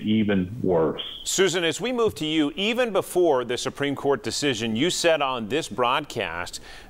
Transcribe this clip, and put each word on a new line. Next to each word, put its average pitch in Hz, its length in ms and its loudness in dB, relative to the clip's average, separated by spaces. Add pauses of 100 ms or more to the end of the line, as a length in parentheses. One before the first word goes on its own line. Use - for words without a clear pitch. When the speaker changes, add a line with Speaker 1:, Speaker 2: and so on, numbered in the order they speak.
Speaker 1:
even 104 600 2
worse. 87 380 2 (240)
Speaker 2:
Susan, 180 400 2
as 160 160 -2
we 240 120 -2
move 233 240 2
to 156 100 -4
you, 156 300 2
even 226 360 0
before 165 500 4
the 120 140 -4
Supreme 139 380 -4
Court 139 280 0
decision, 117 540 -2
you 160 140 2
said 160 320 2
on 127 260 -2
this 147 180 -2
broadcast 107 920 -2 (280)